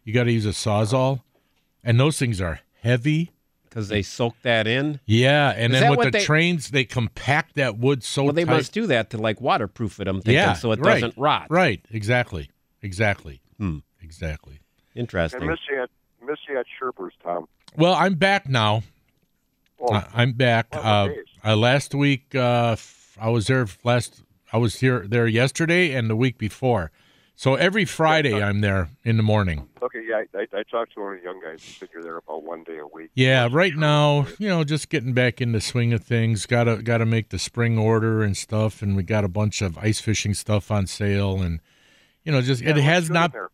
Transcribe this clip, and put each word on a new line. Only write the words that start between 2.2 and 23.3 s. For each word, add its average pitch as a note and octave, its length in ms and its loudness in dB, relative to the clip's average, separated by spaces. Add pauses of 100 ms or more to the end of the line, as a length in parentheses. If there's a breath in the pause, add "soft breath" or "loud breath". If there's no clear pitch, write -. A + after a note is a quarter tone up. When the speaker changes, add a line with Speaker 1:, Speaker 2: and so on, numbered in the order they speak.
Speaker 1:
are E2+ 200 -6 (220)
heavy. D3 480 0 (400)
Speaker 2:
'Cause G#2+ 180 -6
they G#2 140 0
soak A#2 400 -4
that A2+ 240 2
in? C#3 380 -2
Speaker 1:
Yeah, C3 460 4
and A#2 240 0
Speaker 2:
Is C3 60 4
Speaker 1:
then - 20 4
Speaker 2:
that A#3 80 6
Speaker 1:
with A#3+ 80 4
Speaker 2:
what A#3+ 140 2
Speaker 1:
the G#3+ 60 0
Speaker 2:
they G3+ 60 0
Speaker 1:
trains, D#3+ 460 0
they C3 140 0
compact - 720 -2
that B2+ 200 -2
wood B2+ 280 0
so C#3 200 -2
Speaker 2:
Well, C#3+ 80 2
they E3 120 0
Speaker 1:
tight. D#3+ 80 0
Speaker 2:
must - 200 0
do A3 140 -2
that A#2+ 240 0
to, A2 80 -8
like, A2 220 -2
waterproof A#2+ 600 -4
it, F#2+ 80 -6
I'm F#2+ 140 -2
thinking, A2 120 4
Speaker 1:
Yeah, D#3+ 200 4
Speaker 2:
so A#2 180 -2
it A2 80 0
Speaker 1:
right. F3 200 4
Speaker 2:
doesn't A2+ 180 -4
rot. B2+ 320 0
Speaker 1:
Right, D#3 400 0
exactly, G#2+ 600 0 (320)
exactly. F#2+ 580 -2 (180)
Speaker 2:
Hmm. F2 200 -2 (220)
Speaker 1:
Exactly. D#2 600 -10 (340)
Speaker 2:
Interesting. F#2 480 -4
Speaker 3:
And D#3 80 -2
Missy E3 260 -6
had, B2+ 120 -4 (360)
Missy C#3+ 300 -8
had B2 120 -4 (140)
Sherpers, B2+ 300 -8 (120)
Tom. E2+ 260 -6 (280)
Speaker 1:
Well, D#3 180 4
I'm F3+ 200 2
back G3 340 0
now. A2 340 0 (960)
Speaker 3:
Oh. A#2+ 120 0
Speaker 1:
I, G2+ 220 0
I'm A#2+ 180 2
back. A#2 400 2
Speaker 3:
Well, - 140 -8
Speaker 1:
Uh, G#2 220 4
Speaker 3:
days. F2 160 -8 (200)
Speaker 1:
uh, A2 120 2
last B2+ 380 2
week, C#3+ 400 0
uh, A#2+ 380 2
f-, - 480 -10
I A2+ 100 -4